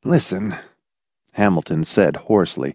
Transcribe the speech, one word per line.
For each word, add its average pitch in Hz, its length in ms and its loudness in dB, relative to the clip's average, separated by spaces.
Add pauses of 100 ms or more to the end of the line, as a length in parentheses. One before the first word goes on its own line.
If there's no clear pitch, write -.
Listen, 104 500 0 (800)
Hamilton 98 500 0
said 82 320 2
hoarsely 80 580 0